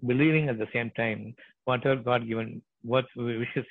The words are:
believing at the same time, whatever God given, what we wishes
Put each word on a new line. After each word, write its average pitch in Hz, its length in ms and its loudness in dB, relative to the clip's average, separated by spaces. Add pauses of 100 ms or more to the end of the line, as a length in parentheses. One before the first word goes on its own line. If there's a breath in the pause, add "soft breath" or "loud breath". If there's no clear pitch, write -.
believing 151 420 4
at 117 100 -2
the 107 140 -4
same 117 240 -2
time, 110 380 -4 (300 loud breath)
whatever 127 320 2
God 120 320 0
given, 113 340 -4 (200)
what 127 240 0 (100)
we 120 220 -4
wishes 120 320 -4